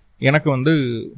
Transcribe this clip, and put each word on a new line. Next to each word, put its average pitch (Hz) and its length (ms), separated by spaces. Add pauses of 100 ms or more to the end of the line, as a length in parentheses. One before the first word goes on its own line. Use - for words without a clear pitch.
(220)
எனக்கு 147 280
வந்து 135 240 (440)